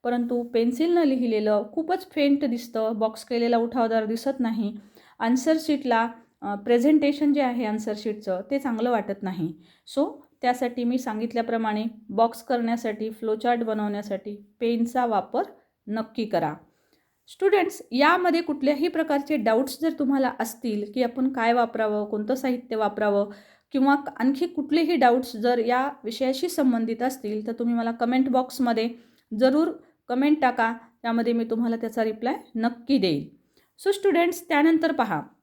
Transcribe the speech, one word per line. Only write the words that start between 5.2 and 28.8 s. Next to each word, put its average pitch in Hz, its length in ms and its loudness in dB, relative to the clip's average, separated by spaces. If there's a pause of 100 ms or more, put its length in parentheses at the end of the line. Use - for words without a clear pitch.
शीटला, 254 500 0 (320)
अ, 202 140 -6
प्रेझेंटेशन 285 800 4
जे 285 80 2
आहे 240 240 0
आन्सर 214 320 -4
शीटचं 208 440 -6 (100)
ते 277 80 0
चांगलं 240 320 -2
वाटत 208 320 -2
नाही. 175 300 -4 (440)
So 294 80 2 (360)
त्यासाठी 247 420 -2
मी 240 140 0
सांगितल्याप्रमाणे 226 840 -2 (260)
बॉक्स 226 340 0
करण्यासाठी, 233 680 -2
फ्लोचार्ट 220 500 -2
बनवण्यासाठी 208 880 -4 (120)
पेनचा 233 460 0
वापर 233 380 0 (440)
नक्की 220 380 -6
करा. 170 280 -2 (760)
स्टुडंट्स, 381 540 0 (100)
यामध्ये 339 500 2
कुठल्याही 285 460 -2
प्रकारचे 311 500 -2
डाऊट्स 226 440 0
जर 320 180 0
तुम्हाला 269 400 0
असतील 208 540 -6
की 254 100 0
आपण 262 300 -2
काय 233 200 2
वापरावं, 220 520 0
कोणतं 214 300 -2
साहित्य 247 400 -4
वापरावं 208 540 0 (420)
किंवा 277 240 4 (220)
आणखी 269 300 0
कुठलेही 311 480 0
डाऊट्स 247 400 4
जर 240 220 2
या 247 320 0 (140)
विषयाशी 262 460 -2
संबंधित 233 540 0
असतील 214 440 -4
तर 233 40 -6
तुम्ही 233 240 0
मला 233 160 0
कमेंट 254 380 2
बॉक्समध्ये 240 600 0 (500)